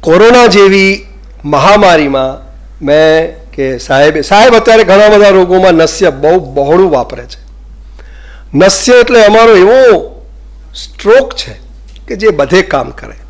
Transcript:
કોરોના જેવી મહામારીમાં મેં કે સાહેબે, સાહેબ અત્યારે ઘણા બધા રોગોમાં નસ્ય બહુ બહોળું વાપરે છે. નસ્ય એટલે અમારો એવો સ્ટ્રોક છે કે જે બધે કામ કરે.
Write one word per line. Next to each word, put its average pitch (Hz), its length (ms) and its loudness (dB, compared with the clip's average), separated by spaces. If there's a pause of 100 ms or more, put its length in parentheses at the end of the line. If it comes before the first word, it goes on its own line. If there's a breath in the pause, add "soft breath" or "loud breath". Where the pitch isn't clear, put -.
કોરોના 226 460 2
જેવી 196 600 0 (380)
મહામારીમાં 151 1080 -2 (320)
મેં 156 640 -2
કે 131 280 -8
સાહેબે, 143 440 -2
સાહેબ 220 320 2
અત્યારે 226 300 2
ઘણા 202 240 2
બધા 208 200 4
રોગોમાં 185 440 0
નસ્ય 165 380 0
બહુ 147 420 -4
બહોળું 156 380 0
વાપરે 127 320 -6
છે. - 160 -20 (1160 soft breath)
નસ્ય 190 380 0
એટલે 240 320 2
અમારો 220 320 4
એવો 226 520 2 (680)
સ્ટ્રોક - 600 -2
છે - 180 -14 (560)
કે 233 80 -10
જે 214 120 -2
બધે 160 340 -2
કામ 143 280 -6
કરે. 117 240 -20 (160)